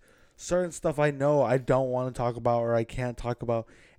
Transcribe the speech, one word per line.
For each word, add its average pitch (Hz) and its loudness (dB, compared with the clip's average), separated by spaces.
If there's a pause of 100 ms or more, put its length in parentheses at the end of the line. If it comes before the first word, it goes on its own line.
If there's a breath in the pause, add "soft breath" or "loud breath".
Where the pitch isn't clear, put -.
(360 soft breath)
certain 175 -2
stuff 151 -4
I 151 4
know 143 2
I 120 2
don't 131 0
wanna 127 -2
talk 120 -2
about 117 2
or 117 0
I 117 2
can't 123 -6
talk 120 -6
about. 117 -2 (320 loud breath)